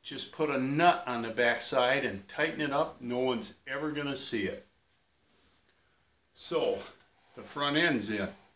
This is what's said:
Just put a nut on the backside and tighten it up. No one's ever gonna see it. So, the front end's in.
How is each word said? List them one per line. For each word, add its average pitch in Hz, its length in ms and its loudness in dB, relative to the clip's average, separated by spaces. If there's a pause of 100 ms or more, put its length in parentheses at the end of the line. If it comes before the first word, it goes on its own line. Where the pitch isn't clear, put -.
Just - 300 -10
put 151 180 -2
a 135 120 0
nut 160 480 4
on 120 140 -2
the 113 80 -4
backside 123 720 2
and 98 240 -4
tighten 156 320 -2
it 147 100 0
up. 151 300 -2
No 123 180 -4
one's 123 480 0
ever 143 240 -4
gonna 143 260 -4
see 110 280 0
it. - 200 -6 (1700)
So, - 420 0 (560)
the 113 80 -16
front 143 340 -2
end's 135 360 2
in. 98 160 -2 (280)